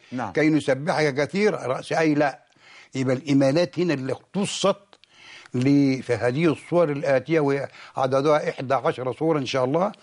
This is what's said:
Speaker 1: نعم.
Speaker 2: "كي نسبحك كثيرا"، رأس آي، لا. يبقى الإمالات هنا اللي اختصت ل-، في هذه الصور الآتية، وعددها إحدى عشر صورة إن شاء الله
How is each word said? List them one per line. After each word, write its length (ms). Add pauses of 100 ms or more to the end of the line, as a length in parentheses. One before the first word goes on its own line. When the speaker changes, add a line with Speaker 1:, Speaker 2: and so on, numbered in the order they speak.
(120)
Speaker 1:
نعم. 200
Speaker 2:
"كي 180
نسبحك 680
كثيرا"، 420 (100)
رأس 260
آي، 200
لا. 260 (560)
يبقى 200
الإمالات 640
هنا 140
اللي 200
اختصت 640 (800)
ل-، 480
في 120
هذه 320
الصور 460
الآتية، 480 (580)
وعددها 520
إحدى 240
عشر 400
صورة 260
إن 60
شاء 200
الله 260 (120)